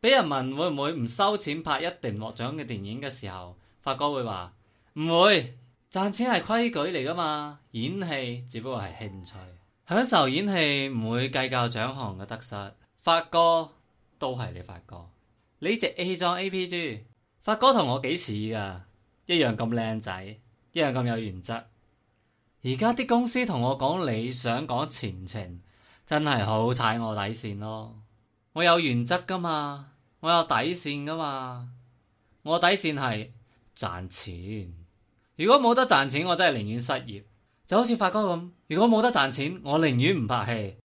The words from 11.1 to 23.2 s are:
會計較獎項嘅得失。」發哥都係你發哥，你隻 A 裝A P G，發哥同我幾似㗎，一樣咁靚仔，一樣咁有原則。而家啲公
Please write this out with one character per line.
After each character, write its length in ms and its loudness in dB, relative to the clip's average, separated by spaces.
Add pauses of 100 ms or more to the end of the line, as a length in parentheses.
會 200 0
計 180 -2
較 200 0
獎 240 -4
項 240 -8
嘅 100 -12
得 140 -10
失。」 340 -12 (280)
發 200 4
哥 480 4 (500)
都 160 -4
係 160 -6
你 100 -14
發 240 -16
哥， 180 -18 (540)
你 180 0
隻 200 -2
A 200 -2
裝 220 0
A 100 -4
P 200 -4
G， 360 -6 (380)
發 140 0
哥 160 6
同 160 4
我 120 0
幾 160 -2
似 160 -6
㗎， 480 -6 (460)
一 160 4
樣 140 2
咁 120 -2
靚 300 -2
仔， 400 -10 (340)
一 80 -2
樣 120 2
咁 160 0
有 100 0
原 240 -8
則。 120 -6 (1080)
而 140 -2
家 180 2
啲 120 -4
公 200 4